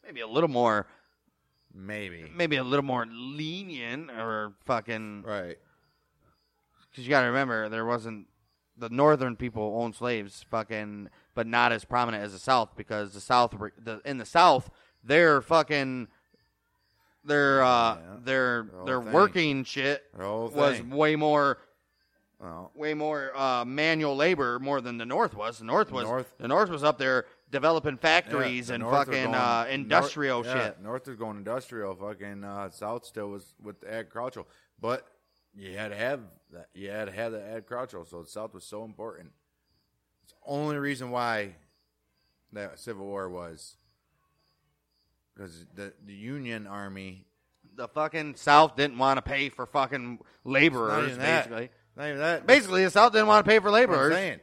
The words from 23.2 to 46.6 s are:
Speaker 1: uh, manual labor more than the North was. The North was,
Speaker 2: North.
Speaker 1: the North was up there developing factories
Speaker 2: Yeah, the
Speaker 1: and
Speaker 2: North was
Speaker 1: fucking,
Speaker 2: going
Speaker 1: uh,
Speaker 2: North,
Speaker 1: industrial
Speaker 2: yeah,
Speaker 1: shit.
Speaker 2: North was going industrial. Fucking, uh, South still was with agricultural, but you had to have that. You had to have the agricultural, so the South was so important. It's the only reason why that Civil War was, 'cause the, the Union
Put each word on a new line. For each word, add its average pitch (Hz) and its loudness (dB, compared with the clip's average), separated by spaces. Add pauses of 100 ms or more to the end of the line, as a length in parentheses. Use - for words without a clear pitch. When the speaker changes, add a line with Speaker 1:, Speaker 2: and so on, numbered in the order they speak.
Speaker 1:
uh, 127 0
manual 151 0
labor 139 2
more 139 -2
than 120 -8
the 113 -8
North 156 -2
was. 113 -6
The 113 -16
North 175 0
was, 123 -4
Speaker 2:
North. 123 -6
Speaker 1:
the 117 -10
North 180 4
was 147 -6
up 151 4
there 131 0 (260)
developing 147 0
factories 135 0
Speaker 2:
Yeah, 127 -4
the - -2
Speaker 1:
and 117 -4
Speaker 2:
North 117 0
was 139 4
Speaker 1:
fucking, 131 -2
Speaker 2:
going 117 -2
Speaker 1:
uh, 120 2
Speaker 2:
North, 120 -4
Speaker 1:
industrial 135 0
Speaker 2:
yeah, 123 -6
Speaker 1:
shit. 107 -4
Speaker 2:
North 123 -10
was 127 -14
going 107 -8
industrial. 107 -8
Fucking, 101 -12
uh, 101 -10
South 110 -8
still 104 -10
was 101 -16
with 104 -18
agricultural, 113 -10 (340)
but 120 -6 (480)
you 98 -14
had 107 -10
to 104 -12
have 123 -4 (300)
that. 82 -20
You 98 -14
had 107 -8
to 95 -12
have 113 -6
the 107 -10
agricultural, 110 -12
so 85 -16
the 78 -20
South 107 -12
was 95 -20
so 107 -14
important. 104 -16 (920)
It's - -20
the - -20
only 147 -4
reason 139 -6
why 110 -2 (1000)
that 101 -12
Civil 101 -12
War 98 -8
was, 85 -14 (1600)
'cause 85 -18
the, 98 -14 (120)
the 101 -20
Union 117 -10